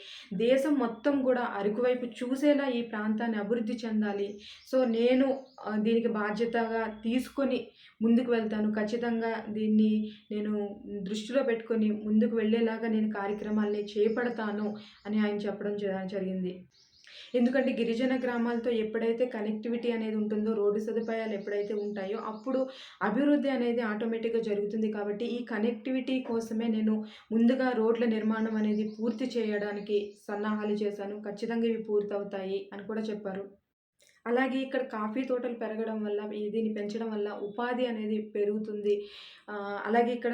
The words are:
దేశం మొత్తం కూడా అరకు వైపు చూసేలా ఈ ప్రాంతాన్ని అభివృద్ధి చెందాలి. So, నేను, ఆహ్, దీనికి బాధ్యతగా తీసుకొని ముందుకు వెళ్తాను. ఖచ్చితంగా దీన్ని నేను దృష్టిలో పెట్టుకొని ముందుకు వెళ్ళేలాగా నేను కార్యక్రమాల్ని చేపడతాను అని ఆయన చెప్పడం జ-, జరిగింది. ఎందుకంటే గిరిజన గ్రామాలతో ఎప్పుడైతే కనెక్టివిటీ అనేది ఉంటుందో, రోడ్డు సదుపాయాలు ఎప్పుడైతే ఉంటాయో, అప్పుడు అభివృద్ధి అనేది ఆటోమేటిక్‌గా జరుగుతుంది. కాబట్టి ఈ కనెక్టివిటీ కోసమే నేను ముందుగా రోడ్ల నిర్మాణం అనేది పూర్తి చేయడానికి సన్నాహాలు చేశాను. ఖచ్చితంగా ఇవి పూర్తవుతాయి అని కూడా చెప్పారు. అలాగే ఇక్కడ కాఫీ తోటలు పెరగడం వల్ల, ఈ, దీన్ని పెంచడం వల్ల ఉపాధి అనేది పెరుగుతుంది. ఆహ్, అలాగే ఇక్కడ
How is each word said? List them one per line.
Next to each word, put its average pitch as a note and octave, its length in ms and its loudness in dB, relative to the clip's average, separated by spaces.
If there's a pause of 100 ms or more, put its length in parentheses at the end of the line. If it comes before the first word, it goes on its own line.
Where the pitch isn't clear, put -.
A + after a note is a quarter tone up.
(380)
దేశం C4+ 380 4
మొత్తం C4 480 2
కూడా B3 200 4 (120)
అరకు G#3+ 260 0
వైపు B3 320 2
చూసేలా C#4 560 2
ఈ A#3+ 140 0
ప్రాంతాన్ని A3 560 -2
అభివృద్ధి A3 380 -2
చెందాలి. G#3 520 0 (360)
So, C4 140 2 (120)
నేను, B3 360 6 (360)
ఆహ్, G#3 200 -2
దీనికి A#3 280 4
బాధ్యతగా G#3+ 520 0 (360)
తీసుకొని B3 600 0 (420)
ముందుకు A#3 300 6
వెళ్తాను. G#3+ 400 2
ఖచ్చితంగా A3+ 600 0 (180)
దీన్ని G#3+ 420 4 (360)
నేను G#3+ 260 -2 (480)
దృష్టిలో G#3+ 420 -2
పెట్టుకొని A3 460 2 (100)
ముందుకు G#3+ 360 4
వెళ్ళేలాగా A3 520 2
నేను G#3+ 240 2
కార్యక్రమాల్ని G#3 760 -2
చేపడతాను A3 800 0 (340)
అని G#3 180 -2
ఆయన G#3 200 4
చెప్పడం G3+ 380 -2
జ-, F#3+ 300 -2
జరిగింది. F#3+ 460 -2 (800)
ఎందుకంటే B3+ 400 4
గిరిజన A#3 440 2
గ్రామాలతో A#3+ 560 0
ఎప్పుడైతే A3+ 520 0
కనెక్టివిటీ A3+ 680 -2
అనేది A3 240 -2
ఉంటుందో, G#3+ 380 0
రోడ్డు G3+ 260 2
సదుపాయాలు A3 540 -2
ఎప్పుడైతే G3+ 400 -4
ఉంటాయో, G#3 520 -4
అప్పుడు A#3 340 -2 (420)
అభివృద్ధి C4+ 480 4
అనేది A#3+ 320 2
ఆటోమేటిక్‌గా A3+ 600 0
జరుగుతుంది. G#3 480 0
కాబట్టి G#3 380 -2
ఈ A#3+ 180 -4
కనెక్టివిటీ B3+ 760 0
కోసమే A3+ 460 -2
నేను A3 280 2 (360)
ముందుగా B3 400 6
రోడ్ల A3+ 340 4
నిర్మాణం A3 500 2
అనేది G#3+ 340 2
పూర్తి A3+ 420 -2
చేయడానికి G#3 680 0 (220)
సన్నాహాలు G#3 540 -2
చేశాను. G#3 480 -4
ఖచ్చితంగా A3+ 440 -2
ఇవి A3 160 0
పూర్తవుతాయి G3+ 840 -2
అని G3+ 180 -14
కూడా A3 180 -4
చెప్పారు. G3+ 420 -6 (800)
అలాగే B3+ 340 2
ఇక్కడ C4 280 -2
కాఫీ G#3+ 360 -4
తోటలు B3 320 -2
పెరగడం A3 440 -4
వల్ల, G#3 220 -2 (100)
ఈ, G#3+ 180 -6
దీన్ని A3 240 0
పెంచడం G#3+ 360 -4
వల్ల G#3 200 -2 (120)
ఉపాధి A#3+ 440 -2
అనేది G#3+ 320 -2 (100)
పెరుగుతుంది. G#3 680 0 (520)
ఆహ్, G3+ 340 -6
అలాగే A#3 320 2
ఇక్కడ A#3+ 200 -2